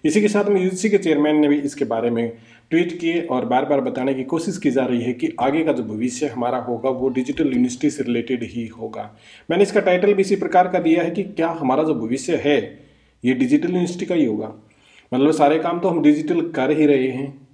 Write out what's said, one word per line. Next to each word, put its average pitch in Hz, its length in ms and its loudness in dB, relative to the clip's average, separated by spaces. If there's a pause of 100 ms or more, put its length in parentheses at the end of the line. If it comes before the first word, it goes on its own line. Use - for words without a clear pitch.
इसी 208 160 4
के 208 80 2
साथ 208 160 0
में 196 200 2
यूजीसी 185 260 -2
के 196 80 2
चेयरमैन 151 380 2
ने 147 120 4
भी 147 80 4
इसके 143 280 -4
बारे 117 260 -2
में 117 220 -2 (380)
ट्वीट 170 280 0
किए 165 220 -2
और 127 240 -2
बार-बार 135 360 2
बताने 127 340 -2
की 131 100 -6
कोशिश 165 340 -4
की 143 120 2
जा 127 140 2
रही 120 160 0
है 123 120 -4
कि 156 280 -4
आगे 143 240 0
का 151 80 0
जो 123 100 -2
भविष्य 117 440 -4
हमारा 123 320 -2
होगा, 123 320 -4
वो 123 180 -2
डिजिटल 131 380 -2
यूनिवर्सिटी 123 440 0
से 139 120 -8
रिलेटेड 117 400 -2
ही 113 240 -8
होगा। 110 500 -12 (340)
मैंने 180 120 4
इसका 196 180 4
टाइटल 185 340 4
भी 190 60 2
इसी 190 160 2
प्रकार 180 320 4
का 180 100 0
दिया 165 240 2
है 170 80 -2
कि 196 120 -4
क्या 165 260 -2
हमारा 147 340 0
जो 156 120 0
भविष्य 123 500 -2
है, 139 340 0 (460)
ये 127 100 2
डिजिटल 135 340 2
यूनिवर्सिटी 180 380 -2
का 180 80 -2
ही 151 100 4
होगा। 107 300 -4 (600)
मतलब, 139 160 4
सारे 151 280 4
काम 170 220 -2
तो 185 80 0
हम 170 140 0
digital 147 380 2
कर 135 300 -2
ही 151 160 4
रहे 131 220 4
हैं। 135 460 -8